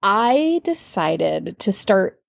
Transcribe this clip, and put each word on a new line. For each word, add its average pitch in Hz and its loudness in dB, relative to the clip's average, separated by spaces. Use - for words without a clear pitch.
I 254 2
decided 165 -2
to 202 -2
start - 0